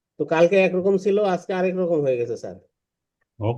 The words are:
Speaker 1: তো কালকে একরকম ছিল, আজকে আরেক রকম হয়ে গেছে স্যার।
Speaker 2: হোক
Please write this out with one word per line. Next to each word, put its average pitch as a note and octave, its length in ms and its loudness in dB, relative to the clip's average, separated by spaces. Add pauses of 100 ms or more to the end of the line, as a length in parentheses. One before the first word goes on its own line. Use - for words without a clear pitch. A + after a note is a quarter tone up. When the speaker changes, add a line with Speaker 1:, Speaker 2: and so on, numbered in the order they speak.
(200)
Speaker 1:
তো D#3 60 -2
কালকে E3+ 320 2
একরকম F#3 400 2
ছিল, G3 280 0
আজকে F3+ 280 -4
আরেক F#3 220 -2
রকম F3 260 0
হয়ে C3 160 2
গেছে A#2 200 -4
স্যার। F#2 200 -12 (840)
Speaker 2:
হোক A2+ 180 -2